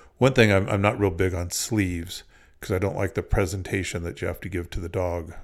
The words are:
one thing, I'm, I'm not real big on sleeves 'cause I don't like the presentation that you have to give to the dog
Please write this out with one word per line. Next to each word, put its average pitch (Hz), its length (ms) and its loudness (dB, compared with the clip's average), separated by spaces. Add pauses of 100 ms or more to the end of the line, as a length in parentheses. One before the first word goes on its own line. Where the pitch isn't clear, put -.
(180)
one 127 160 6
thing, 110 180 8
I'm, 95 160 4
I'm 101 140 2
not 101 180 2
real 98 100 4
big 92 240 0
on 87 160 -4
sleeves 90 760 -2 (360)
'cause - 120 -6
I 90 60 2
don't 95 180 -2
like 98 180 -2
the - 80 -2
presentation 92 840 -2
that 80 160 -10
you 90 80 -4
have 87 140 -6
to 98 60 -10
give 87 220 -6
to - 100 -6
the 85 80 -8
dog 87 440 -4 (120)